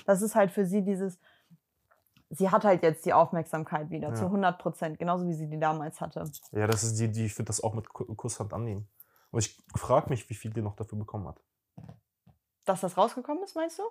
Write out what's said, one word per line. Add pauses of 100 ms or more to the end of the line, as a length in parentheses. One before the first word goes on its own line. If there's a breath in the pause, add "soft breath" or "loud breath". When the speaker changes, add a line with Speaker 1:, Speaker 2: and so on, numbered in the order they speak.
Speaker 1:
Das
ist
halt
für
sie
dieses, (1120 soft breath)
sie
hat
halt
jetzt
die
Aufmerksamkeit
wieder,
Speaker 2:
Ja.
Speaker 1:
zu
hundert
Prozent,
genauso
wie
sie
die
damals
hatte. (300)
Speaker 2:
Ja,
das
ist
die,
die,
ich
würd
das
auch
mit
Ku-,
Kusshand
annehmen. (420 soft breath)
Und
ich (140)
frag
mich,
wie
viel
die
noch
dafür
bekommen
hat. (1200)
Speaker 1:
Dass
das
rausgekommen
ist,
meinst
du?